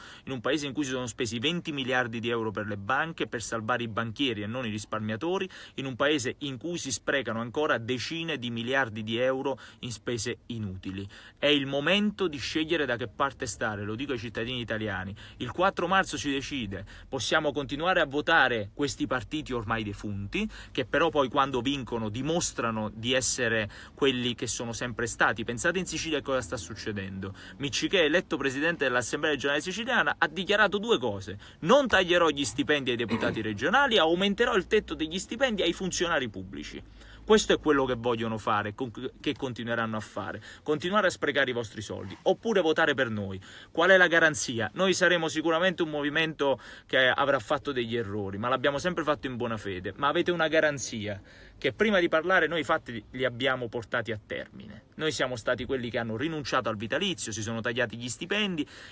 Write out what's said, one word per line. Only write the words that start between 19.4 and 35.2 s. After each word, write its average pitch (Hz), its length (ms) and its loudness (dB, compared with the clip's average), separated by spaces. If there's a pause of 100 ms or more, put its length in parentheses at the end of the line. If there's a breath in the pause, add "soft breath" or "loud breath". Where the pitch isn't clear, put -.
ormai 113 300 -2
defunti, 101 680 -4 (220 loud breath)
che 135 140 -2
però 156 240 4
poi 143 200 2
quando 135 320 2
vincono 120 480 -2
dimostrano 117 840 -2
di 110 200 -2
essere 113 560 2 (240 loud breath)
quelli 123 420 2
che 123 160 -6
sono 117 220 -6
sempre 120 340 -4
stati. 117 360 0
Pensate 143 360 0
in 175 80 -4
Sicilia 156 340 -2
cosa 131 200 0
sta 123 160 -6
succedendo. 98 760 -8 (240 loud breath)
Miccichè, 156 460 2
eletto 156 340 2
presidente 139 460 0
dell'Assemblea 135 480 0
regionale 143 300 0
siciliana, 190 580 0
ha 165 80 4
dichiarato 190 500 2
due 208 220 2
cose: 101 400 -4 (220 loud breath)
"Non 185 260 6
taglierò 175 420 6
gli 143 160 0
stipendi 139 460 0
ai 120 60 0
deputati 113 440 0
<clears throat> - 0 -
regionali, 180 560 2
aumenterò 196 580 4
il 180 120 2
tetto 214 260 0
degli 160 240 -4
stipendi 226 460 0